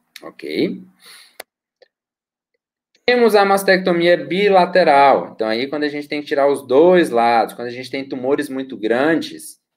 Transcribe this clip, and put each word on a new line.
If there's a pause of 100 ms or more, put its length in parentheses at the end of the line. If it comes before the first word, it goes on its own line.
(220)
ok? (2250)
Temos
a
mastectomia
bilateral.
Então,
aí,
quando
a
gente
tem
que
tirar
os
dois
lados,
quando
a
gente
tem
tumores
muito
grandes, (160)